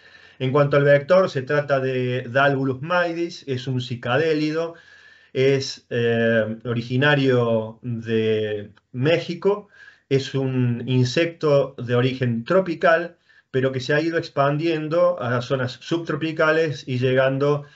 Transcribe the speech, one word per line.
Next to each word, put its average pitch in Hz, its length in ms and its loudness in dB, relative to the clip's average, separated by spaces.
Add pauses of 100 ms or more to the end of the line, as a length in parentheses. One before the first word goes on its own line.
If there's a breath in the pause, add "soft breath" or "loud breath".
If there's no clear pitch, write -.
(380 loud breath)
En 131 140 -2
cuanto 143 240 2
al 143 80 4
vector, 143 460 4
se 131 120 -6
trata 143 380 0
de 127 480 -2
Dalvulus 135 540 0
maidis, 170 680 -4
es 123 200 -6
un 127 120 -2
cicadélido, 151 920 -2 (600 loud breath)
es, 135 560 0
eh, 117 720 0
originario 120 1160 0
de 110 880 -2 (220)
México, 165 760 0 (400 loud breath)
es 131 260 -2
un 127 520 -2
insecto 139 920 2
de 120 160 -4
origen 123 500 0
tropical, 170 720 0 (320 soft breath)
pero 131 200 0
que 131 100 -4
se 147 140 -2
ha 151 60 2
ido 165 180 -2
expandiendo 156 1040 0
a 120 220 -2
zonas 127 380 -4
subtropicales 160 1080 -2
y 127 100 -4
llegando, 135 640 2 (120)